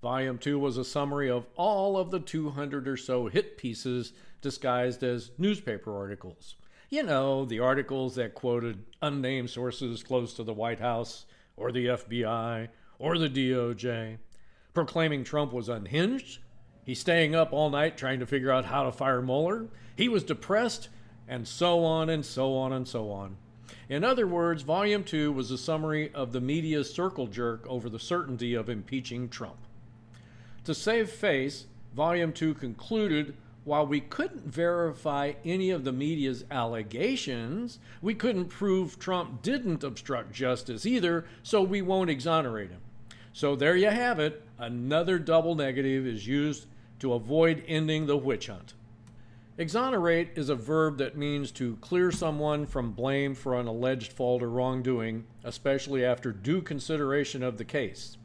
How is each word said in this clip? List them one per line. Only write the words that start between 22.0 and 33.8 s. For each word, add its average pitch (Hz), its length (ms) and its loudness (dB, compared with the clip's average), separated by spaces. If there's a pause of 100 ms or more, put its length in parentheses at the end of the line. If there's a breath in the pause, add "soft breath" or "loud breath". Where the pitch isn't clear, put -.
and 156 160 0
so 135 320 0
on 131 160 0
and 131 160 -4
so 110 220 -4
on. 98 260 -8 (520 loud breath)
In 143 140 0
other 240 240 4
words, 170 360 2
Volume 196 420 2
two 151 260 0
was 131 200 -2
a 127 80 -4
summary 156 560 0
of 127 180 -4
the 127 80 -2
media's 151 500 0
circle 175 360 -2
jerk 113 400 -4
over 123 240 -4
the 110 80 -8
certainty 123 560 -2
of 113 160 -2
impeaching 120 580 -6
Trump. 110 300 -10 (1080 loud breath)
To 160 100 0
save 220 360 2
face, 139 560 0 (280)
Volume 165 380 2
two 160 220 0
concluded, 151 800 0 (300 loud breath)
"While 147 220 4